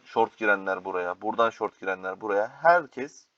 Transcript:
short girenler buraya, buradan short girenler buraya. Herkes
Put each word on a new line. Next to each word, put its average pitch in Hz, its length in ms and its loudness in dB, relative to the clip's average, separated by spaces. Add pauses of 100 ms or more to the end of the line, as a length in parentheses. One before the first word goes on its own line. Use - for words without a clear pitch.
short - 320 0
girenler 98 480 0
buraya, 92 360 -4
buradan 113 280 0
short 107 300 -6
girenler 95 420 -6
buraya. 104 280 0
Herkes 147 760 0 (120)